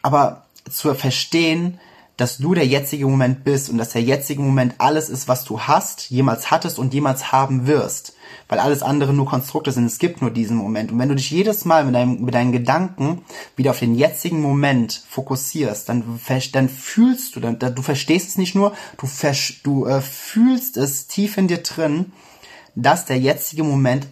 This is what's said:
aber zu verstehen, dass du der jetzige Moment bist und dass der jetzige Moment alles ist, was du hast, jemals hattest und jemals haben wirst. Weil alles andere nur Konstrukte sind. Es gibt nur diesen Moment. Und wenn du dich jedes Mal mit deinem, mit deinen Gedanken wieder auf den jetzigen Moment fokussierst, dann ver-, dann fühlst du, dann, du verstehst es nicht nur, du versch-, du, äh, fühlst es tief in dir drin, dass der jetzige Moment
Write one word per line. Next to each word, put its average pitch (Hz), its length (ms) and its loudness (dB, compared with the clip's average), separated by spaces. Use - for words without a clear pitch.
aber 139 420 2
zu 139 260 -2
verstehen, 165 840 0
dass 123 220 -2
du 156 160 2
der 160 120 4
jetzige 139 400 0
Moment 131 360 2
bist 139 260 0
und 117 100 0
dass 110 120 -2
der 117 120 0
jetzige 139 380 0
Moment 131 380 2
alles 156 300 2
ist, - 180 -8
was 127 180 0
du 110 160 -6
hast, - 500 0
jemals 123 400 0
hattest 160 280 0
und 127 160 -2
jemals 139 380 -2
haben 131 340 2
wirst. - 480 0
Weil 101 140 0
alles 139 220 2
andere 139 300 2
nur 139 140 2
Konstrukte 139 460 -4
sind. 120 140 2
Es - 120 -4
gibt 175 220 -2
nur 123 100 0
diesen 113 260 -2
Moment. 107 360 -2
Und 117 60 0
wenn 131 100 2
du 143 80 2
dich 135 140 -2
jedes 202 340 0
Mal 165 200 4
mit 127 100 0
deinem, 123 300 2
mit 123 100 -2
deinen 120 180 2
Gedanken 151 680 -2
wieder 131 160 2
auf - 80 -4
den 117 160 2
jetzigen 160 440 0
Moment 139 680 2
fokussierst, 131 800 -4
dann 117 300 -4
ver-, 131 340 -4
dann 131 160 2
fühlst 247 680 0
du, - 60 -8
dann, 117 180 -4
du 127 240 -4
verstehst 156 460 0
es - 100 -4
nicht 180 160 -2
nur, 202 200 4
du 135 80 -10
versch-, - 580 -4
du, 135 220 0
äh, 135 140 2
fühlst 240 760 0
es 139 320 -2
tief 202 280 -2
in 190 120 4
dir 170 140 0
drin, 160 500 -2
dass 147 300 2
der 127 120 0
jetzige 151 460 0
Moment 139 480 2